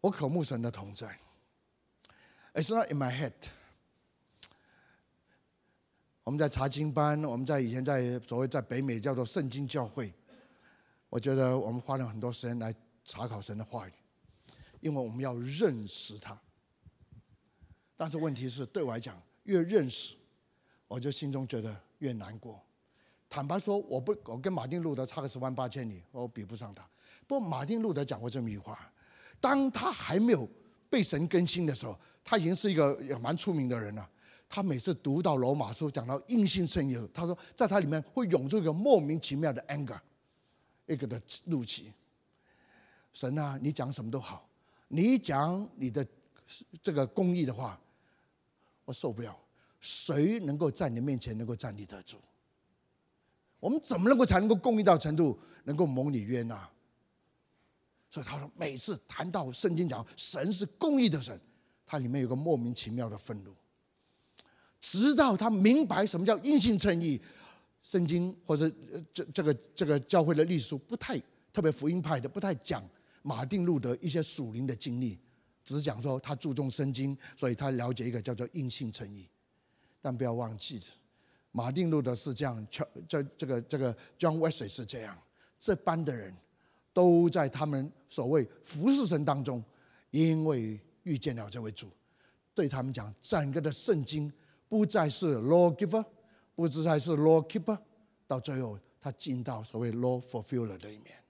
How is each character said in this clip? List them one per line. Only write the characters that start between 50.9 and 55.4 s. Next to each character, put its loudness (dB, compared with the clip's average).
面 0
前 -8
能 -6
够 -4
站 -8
立 -12
得 -14
住？ -18
我 -4
们 0
怎 -2
么 4
能 8
够 8
才 8
能 4
够 8
公 4
义 2
到 10
程 0
度， 4